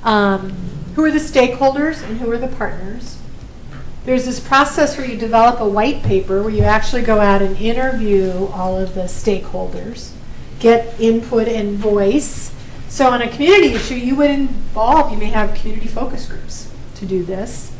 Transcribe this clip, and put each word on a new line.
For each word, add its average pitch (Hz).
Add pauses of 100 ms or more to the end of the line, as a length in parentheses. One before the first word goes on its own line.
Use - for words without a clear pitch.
Um, 202 (440)
who 311
are 311
the 302
stakeholders 269
and 226
who 233
are 233
the 254
partners? - (880)
There's 254
this 247
process 294
where 262
you 233
develop 226
a 220
white 214
paper 196
where 214
you 214
actually 214
go 220
out 202
and 196
interview 214
all 185
of 190
the 190
stakeholders, 185 (480)
get 233
input 226
and 208
voice. 208 (340)
So 262
on 247
a 233
community 320
issue, 226
you 247
would 285
involve, 269
you 214
may 214
have 208
community 214
focus -
groups - (240)
to -
do 185
this. 190